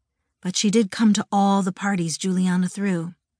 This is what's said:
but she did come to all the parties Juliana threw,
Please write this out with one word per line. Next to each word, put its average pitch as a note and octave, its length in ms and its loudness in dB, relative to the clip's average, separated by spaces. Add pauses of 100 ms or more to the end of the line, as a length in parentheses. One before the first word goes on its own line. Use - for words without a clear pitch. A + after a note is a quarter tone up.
(420)
but F3+ 140 -6
she G#3+ 140 0
did G3+ 200 2
come G#3+ 240 4
to G#3 180 -4
all G3 300 2
the F#3 100 -2
parties F#3 460 -4
Juliana F#3 500 0
threw, F3+ 460 -4 (260)